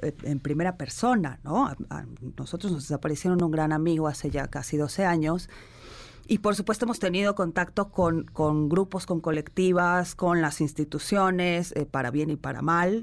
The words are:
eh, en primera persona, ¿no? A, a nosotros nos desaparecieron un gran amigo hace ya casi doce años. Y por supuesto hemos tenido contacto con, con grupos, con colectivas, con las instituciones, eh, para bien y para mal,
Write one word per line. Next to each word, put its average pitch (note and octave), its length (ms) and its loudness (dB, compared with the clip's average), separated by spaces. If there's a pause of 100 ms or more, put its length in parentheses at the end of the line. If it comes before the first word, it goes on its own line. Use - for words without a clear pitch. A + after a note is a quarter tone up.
eh, D3 220 -4
en C#3+ 180 -2
primera E3 380 -2
persona, F3+ 680 0
¿no? F#3 220 0
A, C#3+ 100 -6 (140)
a D3 160 -8 (320)
nosotros F3 340 -6
nos C#3 120 -4
desaparecieron D3+ 580 0
un E3 80 2
gran D#3 240 0
amigo D#3+ 340 2
hace D3 220 -4
ya C#3+ 180 -2
casi C#3+ 300 -4
doce D3 260 0
años. E3+ 460 0 (760)
Y A3 120 2
por G#3 160 2
supuesto G#3 300 -2
hemos A#3 160 -2
tenido G3 340 2
contacto F#3 560 -2
con, E3 340 2
con D3+ 440 2
grupos, F#3 360 0
con E3+ 160 0
colectivas, F3 920 2
con F3 260 2
las D3+ 200 0
instituciones, F3 1120 0
eh, D3 120 -2
para B2+ 260 -2
bien D3+ 180 0
y D3 60 -2
para B2+ 260 -6
mal, F3 400 2